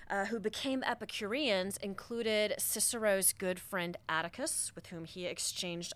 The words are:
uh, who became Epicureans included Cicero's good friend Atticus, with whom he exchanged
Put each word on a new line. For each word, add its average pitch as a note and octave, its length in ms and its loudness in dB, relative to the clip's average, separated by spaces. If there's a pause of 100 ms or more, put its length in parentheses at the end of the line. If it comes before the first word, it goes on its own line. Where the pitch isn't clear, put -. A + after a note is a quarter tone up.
uh, G3 160 2
who A3+ 140 -2
became B3+ 440 0
Epicureans G#3+ 920 0
included G#3+ 800 0
Cicero's G#3 760 4
good F#3 260 0
friend F3 380 -2 (100)
Atticus, E3+ 680 0
with - 120 -12
whom E3 160 -8
he F3+ 220 -6
exchanged F3 720 -4